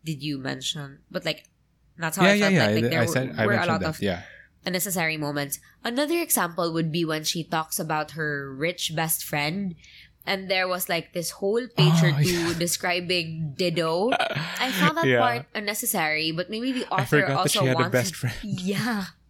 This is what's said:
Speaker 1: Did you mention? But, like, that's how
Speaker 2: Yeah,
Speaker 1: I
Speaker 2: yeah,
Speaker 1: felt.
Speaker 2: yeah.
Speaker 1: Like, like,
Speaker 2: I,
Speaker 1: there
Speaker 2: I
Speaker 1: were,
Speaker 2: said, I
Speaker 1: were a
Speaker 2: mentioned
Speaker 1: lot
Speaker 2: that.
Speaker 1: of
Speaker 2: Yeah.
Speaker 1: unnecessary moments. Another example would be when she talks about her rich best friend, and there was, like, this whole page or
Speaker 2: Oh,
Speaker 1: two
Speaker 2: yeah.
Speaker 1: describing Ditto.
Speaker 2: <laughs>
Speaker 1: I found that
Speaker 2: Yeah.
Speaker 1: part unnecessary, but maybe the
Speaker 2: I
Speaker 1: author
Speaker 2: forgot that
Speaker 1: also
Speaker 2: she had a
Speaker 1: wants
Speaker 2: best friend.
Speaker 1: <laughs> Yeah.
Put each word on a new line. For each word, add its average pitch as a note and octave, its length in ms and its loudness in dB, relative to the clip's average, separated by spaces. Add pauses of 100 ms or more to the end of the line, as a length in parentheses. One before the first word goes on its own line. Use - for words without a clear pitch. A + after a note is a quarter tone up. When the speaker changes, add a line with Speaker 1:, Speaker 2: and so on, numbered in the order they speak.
Speaker 1:
Did D3+ 200 -8
you D3 160 -4
mention? C#3 600 -8 (120)
But, - 140 -6
like, D#3 180 -4 (540)
that's D#3+ 180 -4
how G3 80 4
Speaker 2:
Yeah, F#3+ 80 8
Speaker 1:
I - 40 6
Speaker 2:
yeah, G#3 120 2
Speaker 1:
felt. F#3+ 60 4
Speaker 2:
yeah. C#3 140 6
Speaker 1:
Like, G#2 80 4
like, A2 100 2
Speaker 2:
I, - 20 2
Speaker 1:
there - 120 2
Speaker 2:
I A#2 60 4
Speaker 1:
were, - 60 -2
Speaker 2:
said, C3 160 0 (100)
I A2 80 2
Speaker 1:
were G#2 80 2
a - 60 2
Speaker 2:
mentioned F3 140 0
Speaker 1:
lot D#3+ 80 0
Speaker 2:
that. D#3+ 80 -2
Speaker 1:
of D#3 120 -6
Speaker 2:
Yeah. F2 200 -2 (440)
Speaker 1:
unnecessary F3+ 520 -2
moments. C#3+ 420 -4 (240)
Another C#4+ 360 0
example F#3 520 0
would E3 200 0
be E3+ 120 0
when D#3 200 -2
she D#3+ 200 -4
talks - 360 -4
about D3+ 360 -4
her D3 380 -4
rich D#3+ 420 -4
best D#3+ 280 -2
friend, E3 520 -2 (500)
and F#3+ 240 -4
there F#3 180 2
was, F3+ 200 -2
like, E3+ 240 -2
this - 320 -6
whole A#3 320 0
page D#3+ 280 6
or D3+ 120 4
Speaker 2:
Oh, D3 80 4
Speaker 1:
two F3+ 80 4
Speaker 2:
yeah. E3+ 240 0
Speaker 1:
describing E3+ 1040 -2
Ditto. F3 520 2
Speaker 2:
<laughs> - 520 -2
Speaker 1:
I C4 80 -2
found F#3+ 240 2
that E4 120 2
Speaker 2:
Yeah. B2 120 6
Speaker 1:
part A#3+ 340 2
unnecessary, F3 760 0
but F3+ 180 -4
maybe A#3 220 -4
the B3 160 -2
Speaker 2:
I F#3 160 0
Speaker 1:
author D3 160 4
Speaker 2:
forgot C#3+ 80 2
that C#3 160 0
Speaker 1:
also F#3+ 160 0
Speaker 2:
she C#3 80 2
had B2+ 80 2
a - 80 0
Speaker 1:
wants B2+ 80 0
Speaker 2:
best A#2 240 0
friend. A#2 240 -4
Speaker 1:
<laughs> - 40 -10
Yeah. G3 680 -4 (180)